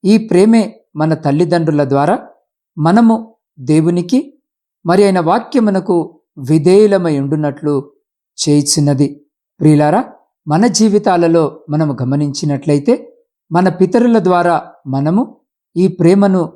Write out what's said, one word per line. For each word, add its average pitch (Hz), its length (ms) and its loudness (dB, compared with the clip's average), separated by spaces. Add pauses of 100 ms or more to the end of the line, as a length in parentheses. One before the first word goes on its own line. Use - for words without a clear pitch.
ఈ 196 120 2 (140)
ప్రేమే 214 340 4 (360)
మన 160 140 0 (120)
తల్లిదండ్రుల 156 680 0
ద్వారా 147 240 0 (640)
మనము 220 380 2 (560)
దేవునికి 175 480 0 (680)
మరి 180 220 2
ఆయన 190 120 0 (100)
వాక్యమునకు 208 680 -2 (540)
విధేయులమై 180 720 2
ఉండునట్లు 147 520 -4 (640)
చేయుచున్నది. 143 680 0 (520)
ప్రియులారా, 151 420 2 (500)
మన 170 120 0 (140)
జీవితాలలో 185 680 2 (280)
మనము 151 300 -2
గమనించినట్లయితే 143 920 -2 (640)
మన 185 120 2 (120)
పితరుల 233 380 2 (100)
ద్వారా 175 280 0 (380)
మనము 156 300 -2 (520)
ఈ 180 100 0 (140)
ప్రేమను 190 420 2 (140)